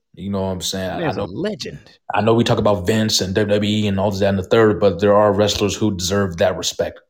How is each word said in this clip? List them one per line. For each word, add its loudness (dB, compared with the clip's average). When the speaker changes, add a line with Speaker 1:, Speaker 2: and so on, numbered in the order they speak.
Speaker 1:
You -10
know -2
what -2
I'm -6
saying? -6
I, -8
Speaker 2:
Man's -4
Speaker 1:
I -4
Speaker 2:
a -6
Speaker 1:
know, -12
Speaker 2:
legend. -8
Speaker 1:
I -2
know 2
we 4
talk 2
about 0
Vince 0
and -4
W 2
W 0
E 0
and -2
all 0
this, -4
that, 2
and 0
the -2
third, 4
but 2
there 4
are 6
wrestlers 0
who -2
deserve -2
that 2
respect -6